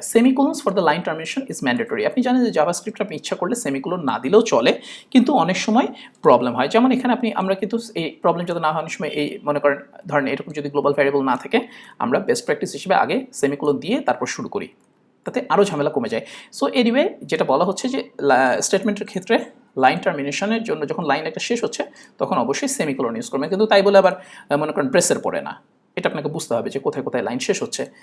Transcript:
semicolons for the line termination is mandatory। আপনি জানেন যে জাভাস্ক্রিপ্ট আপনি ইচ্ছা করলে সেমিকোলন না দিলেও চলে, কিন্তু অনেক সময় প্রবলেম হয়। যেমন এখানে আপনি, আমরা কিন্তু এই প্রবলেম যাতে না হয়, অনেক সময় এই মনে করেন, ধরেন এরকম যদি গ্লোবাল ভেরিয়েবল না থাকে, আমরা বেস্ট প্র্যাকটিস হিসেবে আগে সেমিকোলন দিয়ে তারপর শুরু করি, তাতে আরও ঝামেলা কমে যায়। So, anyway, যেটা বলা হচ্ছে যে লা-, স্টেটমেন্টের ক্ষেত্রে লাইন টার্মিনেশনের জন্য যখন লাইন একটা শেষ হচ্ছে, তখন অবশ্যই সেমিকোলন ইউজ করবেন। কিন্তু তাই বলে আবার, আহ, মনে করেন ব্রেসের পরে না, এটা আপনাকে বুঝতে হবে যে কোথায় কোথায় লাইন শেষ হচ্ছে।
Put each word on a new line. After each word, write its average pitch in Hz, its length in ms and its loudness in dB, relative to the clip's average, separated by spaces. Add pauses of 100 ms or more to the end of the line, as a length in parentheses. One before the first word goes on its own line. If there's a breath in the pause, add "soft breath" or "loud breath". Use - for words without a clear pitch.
(140)
semicolons 269 420 4
for - 160 -2
the 190 100 2
line 165 220 2
termination 160 500 -6
is 147 140 -4
mandatory। 120 380 0
আপনি - 180 0
জানেন 247 220 2
যে 214 60 0
জাভাস্ক্রিপ্ট 175 500 0
আপনি 190 140 -6
ইচ্ছা - 200 -6
করলে 196 200 -2
সেমিকোলন 156 480 -4
না 117 160 -2
দিলেও 165 220 4
চলে, 151 400 2 (300 loud breath)
কিন্তু 269 220 6
অনেক 180 240 2
সময় 240 300 2 (340 loud breath)
প্রবলেম 123 340 6
হয়। 127 120 0
যেমন 247 240 4
এখানে 247 220 0
আপনি, 220 200 -2
আমরা 190 220 0
কিন্তু 208 220 -4 (180)
এই 165 160 -4
প্রবলেম 170 340 0
যাতে 170 140 -4
না 160 120 0
হয়, 160 100 -2
অনেক 165 100 -8
সময় 156 180 -6
এই 147 340 -4
মনে 147 160 0
করেন, 143 180 4 (300)
ধরেন 143 200 2
এরকম 139 240 -6
যদি 143 180 -6
গ্লোবাল 143 240 2
ভেরিয়েবল 139 320 2
না 127 100 2
থাকে, - 320 -2 (320 loud breath)
আমরা 120 200 2
বেস্ট - 240 -2
প্র্যাকটিস - 280 -4
হিসেবে 185 240 -2
আগে 165 380 0
সেমিকোলন 143 460 -2
দিয়ে 190 220 -2
তারপর - 240 -2
শুরু - 240 -8
করি, 95 180 -8 (560)
তাতে - 260 -6
আরও 175 140 4
ঝামেলা 147 260 0
কমে 120 200 -2
যায়। 110 160 -4 (340 loud breath)
So, 269 140 0
anyway, 254 360 4 (140)
যেটা 160 220 0
বলা 160 200 2
হচ্ছে 190 240 -4
যে - 200 -6 (120)
লা-, 127 400 4
স্টেটমেন্টের 202 460 0
ক্ষেত্রে 226 380 -2 (320)
লাইন 135 220 4
টার্মিনেশনের 185 640 -2
জন্য 151 240 -4
যখন 165 180 -4
লাইন 147 200 0
একটা 160 140 -8
শেষ 233 240 -4
হচ্ছে, - 200 -4 (340 loud breath)
তখন - 200 -2
অবশ্যই 135 300 -2
সেমিকোলন 135 480 -2
ইউজ 113 140 -8
করবেন। 143 200 -4
কিন্তু 196 160 2
তাই 202 160 6
বলে 202 160 6
আবার, 185 180 6
আহ, - 420 -6
মনে 151 140 -2
করেন 143 160 -2
ব্রেসের - 320 2
পরে 85 220 -4
না, - 200 -12 (340)
এটা - 140 -2
আপনাকে 151 180 -8
বুঝতে 151 280 -6
হবে 113 140 -2
যে 139 100 -6
কোথায় 143 240 -4
কোথায় 120 200 -4
লাইন 120 160 -4
শেষ 196 240 -2
হচ্ছে। - 220 -6 (180 soft breath)